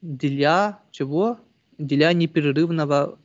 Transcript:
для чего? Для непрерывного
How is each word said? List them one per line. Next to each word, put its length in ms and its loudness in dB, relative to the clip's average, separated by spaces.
для 800 0
чего? 480 -2
Для 380 2
непрерывного 1120 0